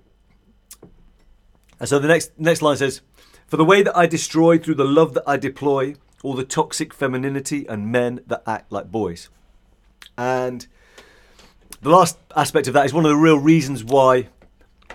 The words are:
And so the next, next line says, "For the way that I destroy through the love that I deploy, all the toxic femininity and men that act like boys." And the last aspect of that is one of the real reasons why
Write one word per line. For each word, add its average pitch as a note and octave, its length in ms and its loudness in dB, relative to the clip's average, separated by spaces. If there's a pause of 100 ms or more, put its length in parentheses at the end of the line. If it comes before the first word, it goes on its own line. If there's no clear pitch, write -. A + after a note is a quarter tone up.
(1800)
And A#2+ 80 -12
so C#3+ 120 2
the C#3+ 100 -2
next, D#3+ 280 0
next D#3+ 240 0
line D3 140 2
says, C3 240 -4 (480)
"For - 80 -8
the D#3 80 2
way G3 180 4
that - 140 -2
I F3 100 4
destroy E3 520 2
through D#3+ 180 -4
the C3+ 80 0
love D3 300 2
that - 120 -4
I C#3+ 120 -2
deploy, C#3 580 -4 (280)
all C3+ 100 -8
the C3 100 -6
toxic - 500 -6
femininity C#3 720 -6
and G#2+ 240 -8
men B2 380 -2
that A#2 180 -8
act A2 260 -8
like G2+ 200 -10
boys." F#2+ 380 -6 (880)
And B2+ 500 -6 (1120)
the C#3 100 -4
last E3+ 280 4 (180)
aspect D3 320 -2
of B2 60 -4
that C#3 120 2
is C3 80 -4
one D#3+ 120 0
of D3+ 40 2
the D3 60 2
real D#3 240 4
reasons C#3 460 2
why B2+ 420 2 (680)